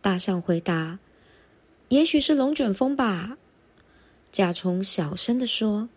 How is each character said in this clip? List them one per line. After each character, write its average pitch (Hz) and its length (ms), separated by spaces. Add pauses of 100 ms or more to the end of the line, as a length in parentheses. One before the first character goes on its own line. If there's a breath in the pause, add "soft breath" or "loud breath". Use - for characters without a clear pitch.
大 185 160
象 180 240
回 170 180
答 165 380 (880 soft breath)
：“也 285 160
许 311 160
是 302 140
龙 277 200
卷 226 200
风 269 200
吧。” 220 440 (920 soft breath)
甲 180 220
虫 185 320
小 165 320
声 240 220
地 254 80
说 220 500